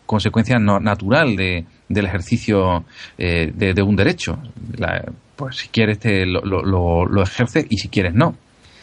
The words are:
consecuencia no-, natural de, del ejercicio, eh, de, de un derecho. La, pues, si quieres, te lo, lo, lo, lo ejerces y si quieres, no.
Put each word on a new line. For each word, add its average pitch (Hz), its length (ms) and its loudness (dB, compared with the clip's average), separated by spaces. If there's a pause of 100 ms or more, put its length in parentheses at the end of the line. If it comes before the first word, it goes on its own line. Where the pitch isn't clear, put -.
consecuencia 113 520 0
no-, 104 220 2
natural 107 560 2
de, 92 280 -2 (240)
del 101 180 0
ejercicio, 92 800 0 (340)
eh, 85 360 0
de, 95 200 0
de 101 80 4
un 101 140 4
derecho. 139 420 0 (380)
La, 87 280 -4 (320)
pues, 135 200 -10
si - 120 -10
quieres, 107 300 2
te 98 280 0
lo, 92 140 0
lo, 95 220 -2
lo, 87 440 2
lo 98 160 2
ejerces 123 460 0
y 107 100 0
si - 100 -8
quieres, 90 260 0
no. 165 220 2 (460)